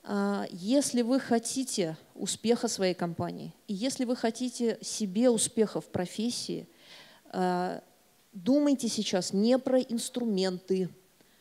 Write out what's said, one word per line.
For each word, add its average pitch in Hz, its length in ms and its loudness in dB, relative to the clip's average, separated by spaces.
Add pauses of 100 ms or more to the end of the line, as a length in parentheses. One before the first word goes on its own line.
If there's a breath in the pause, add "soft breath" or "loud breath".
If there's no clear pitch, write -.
А, 202 460 0
если 240 540 2
вы 254 160 2
хотите 233 760 0 (180)
успеха 226 520 0
своей 185 260 2
компании, 170 600 -4 (140)
и 214 60 -4
если 254 320 -2
вы 240 100 0
хотите 240 680 -2
себе 220 480 2
успеха 214 520 2
в - 60 -16
профессии, 180 800 -4 (580 loud breath)
а, 180 580 -2 (500)
думайте 262 540 2
сейчас 196 460 -2
не 233 260 4
про 262 200 2
инструменты, 190 1080 -2 (520 soft breath)